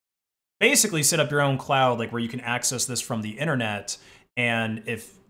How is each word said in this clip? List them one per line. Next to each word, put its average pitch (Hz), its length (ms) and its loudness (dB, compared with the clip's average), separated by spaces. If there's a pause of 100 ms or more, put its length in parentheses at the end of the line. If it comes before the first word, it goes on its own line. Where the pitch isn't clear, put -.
(600)
basically 214 420 4
set 160 160 2
up 139 120 2
your 147 100 2
own 139 160 4
cloud, 131 420 2
like, 110 140 -4
where 120 80 -2
you 117 80 -2
can 123 120 -8
access 120 440 -2
this 120 160 -4
from 113 220 -4
the 107 160 -8
internet. 120 580 -2 (400)
And 113 480 0
if 113 300 -8 (160)